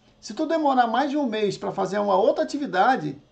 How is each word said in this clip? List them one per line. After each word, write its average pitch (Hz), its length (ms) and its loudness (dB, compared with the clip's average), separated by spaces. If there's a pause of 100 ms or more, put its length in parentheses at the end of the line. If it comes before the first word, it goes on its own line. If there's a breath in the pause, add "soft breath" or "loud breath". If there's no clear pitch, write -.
(200)
Se - 120 -14
tu 302 140 -2
demorar 277 400 2
mais 254 240 0
de 277 60 -2
um 294 100 0
mês 214 320 -2
pra 202 140 -6
fazer 190 260 -4
uma 202 160 2
outra 277 300 4
atividade, 226 760 0 (120)